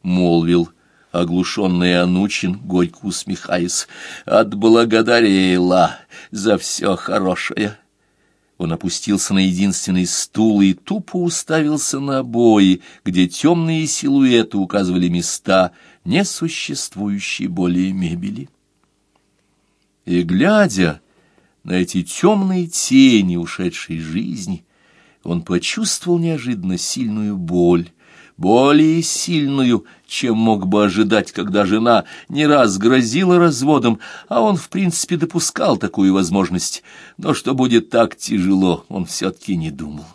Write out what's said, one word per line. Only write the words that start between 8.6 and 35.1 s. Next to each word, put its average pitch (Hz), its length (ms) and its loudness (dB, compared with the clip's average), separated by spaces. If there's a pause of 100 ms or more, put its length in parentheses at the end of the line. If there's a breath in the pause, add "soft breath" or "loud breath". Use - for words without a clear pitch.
опустился 95 600 -4
на 95 60 2
единственный 92 680 0
стул 107 560 0
и 98 120 4
тупо 190 440 -8
уставился 156 840 -4
на 139 200 -4
обои, 113 600 4 (220 loud breath)
где 90 240 2
тёмные 160 600 0
силуэты 127 680 2
указывали 90 520 0
места 90 640 0 (340 soft breath)
несуществующей 123 1400 -4
более 90 460 -2
мебели. 95 560 -6 (1600)
И, 87 160 0
глядя 95 800 0 (640)
на - 100 -6
эти 90 300 -2
тёмные 190 640 0
тени 110 680 4
ушедшей 85 640 -6
жизни, 85 680 -8 (580 soft breath)
он 85 180 -4
почувствовал 175 760 -2
неожиданно 120 580 -4
сильную 107 600 -4
боль, 87 520 2 (480 soft breath)
более 143 640 4
сильную, 139 840 -2 (220 soft breath)
чем 120 300 -2
мог 110 300 2
бы 104 180 4
ожидать, 101 460 0
когда 98 340 -2
жена 110 400 2 (240 loud breath)
не 147 160 -2
раз 123 320 4
грозила 131 600 2
разводом, 135 600 2 (280 loud breath)
а 226 140 0
он, 208 160 2
в - 120 -10
принципе, 180 480 -4